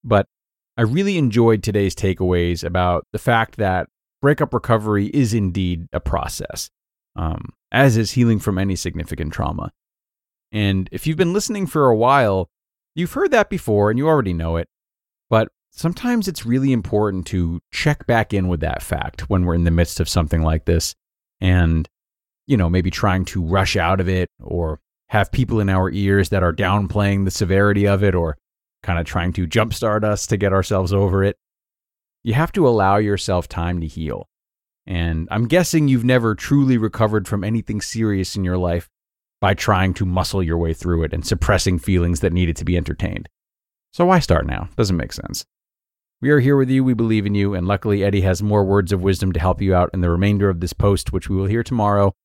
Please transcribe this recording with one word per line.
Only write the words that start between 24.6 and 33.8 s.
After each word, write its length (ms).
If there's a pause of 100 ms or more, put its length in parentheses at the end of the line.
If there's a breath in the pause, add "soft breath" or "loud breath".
have 220
people 280
in 80
our 220
ears 380
that 140
are 100
downplaying 720
the 60
severity 560
of 160
it 120
or 220 (460)
kinda 220
trying 280
to 140
jumpstart 580
us 220
to 100
get 160
ourselves 400
over 320
it. 120 (880)
You 120
have 180
to 160
allow 280
yourself 520
time 320